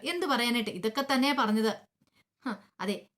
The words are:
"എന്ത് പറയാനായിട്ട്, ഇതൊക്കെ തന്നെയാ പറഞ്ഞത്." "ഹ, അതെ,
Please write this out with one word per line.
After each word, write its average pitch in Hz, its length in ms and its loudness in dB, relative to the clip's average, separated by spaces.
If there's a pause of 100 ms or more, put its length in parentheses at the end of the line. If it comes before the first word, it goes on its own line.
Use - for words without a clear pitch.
"എന്ത് 349 220 -2
പറയാനായിട്ട്, 240 440 0
ഇതൊക്കെ 220 340 -2
തന്നെയാ 269 340 2
പറഞ്ഞത്." 220 340 2 (720)
"ഹ, 254 60 -4 (300)
അതെ, 190 140 -2 (240)